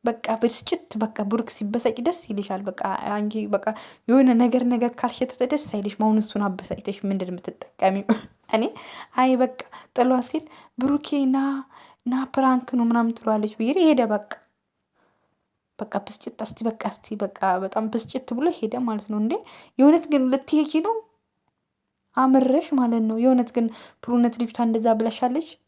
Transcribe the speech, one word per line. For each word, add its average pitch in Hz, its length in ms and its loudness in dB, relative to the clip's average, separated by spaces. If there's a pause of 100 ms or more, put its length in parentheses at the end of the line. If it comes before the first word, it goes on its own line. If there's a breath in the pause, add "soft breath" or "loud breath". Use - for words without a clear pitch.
በቃ 226 220 -4 (120)
ብስጭት፣ 233 600 -2
በቃ 214 260 -4
ብሩክ 226 280 -2
ሲበሳጭ 226 500 -4
ደስ 339 220 -2
ይልሻል። 196 400 -6
በቃ 190 180 -8 (280)
አንቺ 208 400 -4
በቃ 202 160 -2 (400 loud breath)
የሆነ 254 320 6
ነገር 247 280 4
ነገር 240 280 0
ካልሸተተ 254 540 -4
ደስ 294 220 -2
አይልሽም። 208 340 -4
አሁን 214 160 4
እሱን 208 240 -4
አበሳጭተሽ 190 580 -6
ምንድን 190 280 -4
የምትጠቀሚው? 190 800 -2
<laughs> 214 220 0 (200)
እኔ 220 120 0 (520 loud breath)
አይ 254 200 4
በቃ 254 240 0 (320 loud breath)
ጥሏ 254 200 2 (100)
ሲል 311 220 -6 (340 loud breath)
ብሩኬ 285 300 -2 (180)
ና 262 120 2 (680 loud breath)
ና 247 100 -2 (140)
ፕራንክ 262 440 2
ነው 240 120 2
ምናምን 233 280 2
ትለዋለች 214 420 -2
ብዬ 226 220 -2
ሄደ። 311 300 6
በቃ 208 240 -4 (1500)
በቃ 214 200 -10
ብስጭት - 420 -12
እስቲ - 220 -10
በቃ 220 220 -4
እስቲ 208 320 -8
በቃ 196 220 -6 (200)
በጣም 220 300 -4
ብስጭት 240 420 -6
ብሎ 262 220 -2
ሄደ 220 260 -6
ማለት 220 280 -4
ነው። 208 120 -4
እንዴ 226 140 0 (420 loud breath)
የእውነት 302 320 6
ግን 277 200 2
ልትሄጂ 294 540 0
ነው? 440 140 -2 (1200)
አምረሽ 262 540 4
ማለት 233 320 2
ነው። 220 140 0
የእውነት 247 340 4
ግን 233 140 0 (340 loud breath)
ፕሩነት 240 360 2
ልጅቷ 233 260 -4
እንደዛ 226 320 2
ብለሻለች? 247 540 -2 (200)